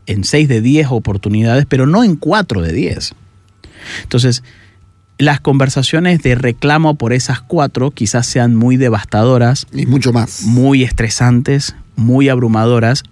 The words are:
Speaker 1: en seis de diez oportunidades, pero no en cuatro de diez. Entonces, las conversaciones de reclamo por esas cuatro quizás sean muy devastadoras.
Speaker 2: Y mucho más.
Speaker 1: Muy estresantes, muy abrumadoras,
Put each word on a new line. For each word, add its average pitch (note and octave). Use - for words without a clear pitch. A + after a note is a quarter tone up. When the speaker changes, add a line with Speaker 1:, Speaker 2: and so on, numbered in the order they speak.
Speaker 1:
en G2+
seis D3
de A#2
diez C#3
oportunidades, A2+
pero C3
no F#3+
en F#3
cuatro D#3+
de E2
diez. -
Entonces, B2
las C#3+
conversaciones D3
de B2
reclamo C#3+
por A#2+
esas B2
cuatro C#3+
quizás A#2+
sean A#2+
muy A#2+
devastadoras. A#2+
Speaker 2:
Y C3+
mucho B2+
más. A#2
Speaker 1:
Muy B2+
estresantes, B2
muy B2+
abrumadoras, A#2